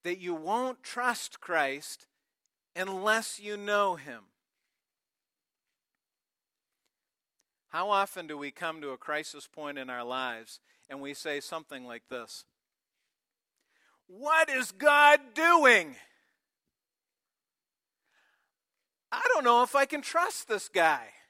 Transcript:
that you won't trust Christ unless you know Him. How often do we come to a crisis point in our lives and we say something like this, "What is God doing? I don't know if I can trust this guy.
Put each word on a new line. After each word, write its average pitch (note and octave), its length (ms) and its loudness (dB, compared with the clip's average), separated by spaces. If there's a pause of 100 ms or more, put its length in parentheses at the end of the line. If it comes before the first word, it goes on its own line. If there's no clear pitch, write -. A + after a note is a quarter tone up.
that F3+ 160 -6
you F3 160 -6
won't A#3 480 -4
trust - 580 -6
Christ C#3+ 640 -4 (680)
unless G3 640 -2
you G#3 180 -10
know G3+ 400 0
Him. C3+ 260 -16 (3500)
How F3+ 220 -4
often G3 360 0
do D3+ 120 -10
we C#3+ 120 -8
come D#3+ 300 -8
to C#3+ 100 -8
a B2+ 80 -10
crisis D3+ 480 -8
point C#3+ 320 -12
in C3 120 -10
our B2 140 -8
lives A#2+ 560 -8 (280)
and C#3 120 -14
we C#3 140 -12
say C#3+ 260 -8
something C#3+ 440 -14
like A#2 240 -16
this, A#2+ 360 -14 (1600)
"What D4 420 0
is B3+ 240 -4
God D4 640 6
doing? C4 600 6 (3250)
I - 120 -6 (120)
don't C#4+ 100 2
know A#3+ 180 6
if B3 120 -2
I C#4 100 4
can C#4+ 160 -6
trust - 460 -4
this G#3 220 -6
guy. D3 460 0 (160)